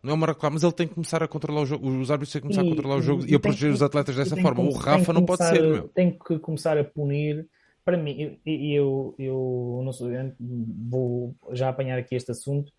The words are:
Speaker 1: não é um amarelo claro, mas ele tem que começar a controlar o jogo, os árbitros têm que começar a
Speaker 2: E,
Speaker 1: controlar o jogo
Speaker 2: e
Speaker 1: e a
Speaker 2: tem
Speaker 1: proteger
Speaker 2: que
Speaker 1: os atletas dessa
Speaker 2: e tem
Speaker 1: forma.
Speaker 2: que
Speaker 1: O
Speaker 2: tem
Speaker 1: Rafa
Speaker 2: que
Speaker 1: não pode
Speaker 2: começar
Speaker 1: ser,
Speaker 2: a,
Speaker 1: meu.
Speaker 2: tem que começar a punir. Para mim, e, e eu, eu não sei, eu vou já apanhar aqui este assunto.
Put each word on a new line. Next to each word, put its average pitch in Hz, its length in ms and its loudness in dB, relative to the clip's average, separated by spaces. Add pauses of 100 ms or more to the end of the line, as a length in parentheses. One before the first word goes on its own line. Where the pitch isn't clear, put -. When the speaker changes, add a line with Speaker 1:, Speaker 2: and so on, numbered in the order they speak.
Speaker 1:
não 127 80 -6
é - 40 0
um - 20 0
amarelo 156 240 0
claro, 151 140 -2
mas 160 100 0
ele 170 80 6
tem 170 160 -2
que - 60 -12
começar 165 280 -2
a 160 60 -2
controlar 151 320 -4
o 143 60 0
jogo, 135 220 -2
os 131 220 0
árbitros 147 220 -2
têm 147 100 -4
que 143 60 -6
começar 190 140 2
a - 20 4
Speaker 2:
E, 170 60 4
Speaker 1:
controlar 139 260 0
o 135 40 2
jogo 135 240 2
Speaker 2:
e - 20 -8
Speaker 1:
e - 20 -8
a - 20 4
Speaker 2:
tem 143 80 8
Speaker 1:
proteger 151 320 2
Speaker 2:
que 139 60 4
Speaker 1:
os 135 80 4
atletas 139 320 0
dessa 139 140 -2
Speaker 2:
e 147 40 -2
tem 185 80 0
Speaker 1:
forma. 127 180 4
Speaker 2:
que 135 80 4
Speaker 1:
O 139 40 2
Speaker 2:
tem - 80 -4
Speaker 1:
Rafa 160 240 4
Speaker 2:
que 170 80 2
Speaker 1:
não 175 120 6
pode 180 140 0
Speaker 2:
começar 165 160 4
Speaker 1:
ser, 160 100 6
Speaker 2:
a, 160 40 6
Speaker 1:
meu. - 220 0
Speaker 2:
tem 180 280 2
que 160 220 -4
começar 156 380 0
a 147 40 2
punir. 147 640 -2 (380)
Para 180 120 2
mim, 147 480 -4
e, 147 280 -2
e - 20 2
eu, 135 420 0
eu 127 680 -4
não 131 80 -6
sei, 123 240 -8
eu 131 240 -8
vou 120 960 -4 (160)
já 127 160 -2
apanhar 131 280 -4
aqui 127 200 -6
este 123 160 -6
assunto. 143 460 -6